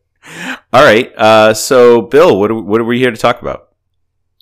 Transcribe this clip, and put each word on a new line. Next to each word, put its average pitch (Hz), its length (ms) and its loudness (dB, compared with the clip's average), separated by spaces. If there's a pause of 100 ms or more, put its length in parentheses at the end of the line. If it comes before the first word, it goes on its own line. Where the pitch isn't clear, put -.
(720)
All 127 100 4
right. 120 340 0
Uh, 110 380 2
so, 120 480 2
Bill, 139 360 2
what 104 120 -2
are, 113 100 -8
what 104 180 -4
are 117 60 -6
we 120 140 -4
here 127 100 -2
to 110 80 -8
talk 120 240 -4
about? - 280 -12 (720)